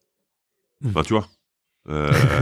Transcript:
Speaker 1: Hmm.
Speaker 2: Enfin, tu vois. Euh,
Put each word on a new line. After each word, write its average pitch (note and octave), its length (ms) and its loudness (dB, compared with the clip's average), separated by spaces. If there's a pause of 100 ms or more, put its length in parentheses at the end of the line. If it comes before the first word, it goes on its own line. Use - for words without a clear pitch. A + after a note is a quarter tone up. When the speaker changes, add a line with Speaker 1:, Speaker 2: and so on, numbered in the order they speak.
(800)
Speaker 1:
Hmm. C3+ 80 -4
Speaker 2:
Enfin, E2 140 0
tu A2 100 -4
vois. G#2+ 140 0 (600)
Euh, D2 240 -2 (300)